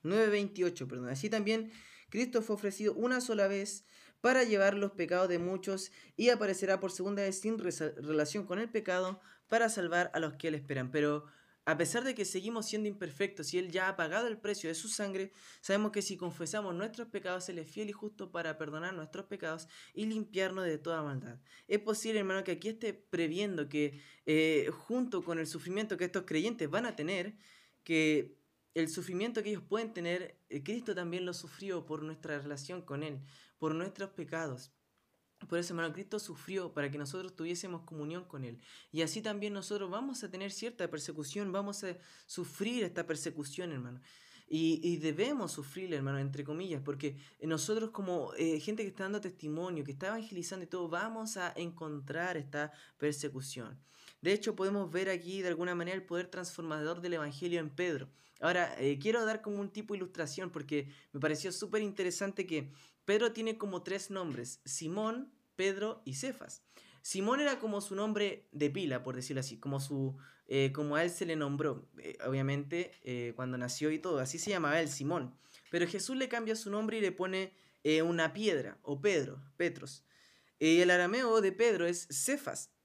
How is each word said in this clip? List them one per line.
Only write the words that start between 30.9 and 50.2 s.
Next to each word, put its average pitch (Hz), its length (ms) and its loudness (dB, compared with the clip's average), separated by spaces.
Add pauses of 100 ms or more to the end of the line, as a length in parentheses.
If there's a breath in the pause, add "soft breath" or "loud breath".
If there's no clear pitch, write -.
también 180 300 -2
lo 180 80 -4
sufrió 175 520 -6
por 151 160 -4
nuestra 156 380 -6
relación 143 420 -8
con 143 220 -4
Él, 147 160 -6 (380 loud breath)
por 156 180 2
nuestros 196 360 -4
pecados. 147 600 -4 (760)
Por 170 120 2
eso, 175 140 -2
hermano, 165 200 0
Cristo 190 240 -6
sufrió 180 560 -6
para 143 160 0
que 143 80 -4
nosotros 180 380 -6
tuviésemos 170 480 -4
comunión 160 420 -6
con 143 180 -8
Él. 120 160 -10 (320 loud breath)
Y 160 120 0
así 165 180 -2
también 208 320 -2
nosotros 196 360 -4
vamos 240 340 -4
a 185 80 -8
tener 190 200 -6
cierta 185 380 -4
persecución, 156 600 -4
vamos 202 320 -2
a 180 120 -4 (300 loud breath)
sufrir 220 580 -2
esta 175 220 -2
persecución, 156 680 -4
hermano. 123 300 -8 (480 loud breath)
Y, 160 320 4
y 175 160 2
debemos 170 540 2
sufrirla, 170 440 -6
hermano, 139 220 0
entre 139 260 -2
comillas, 156 400 -4
porque 139 340 -4 (240 loud breath)
nosotros 214 500 0
como, 180 440 -2
eh, 160 240 2
gente 214 220 -4
que 202 80 -2
está 190 140 -6
dando 202 180 -2
testimonio, 170 600 -4
que 139 80 -6
está 139 160 -4
evangelizando 196 580 -6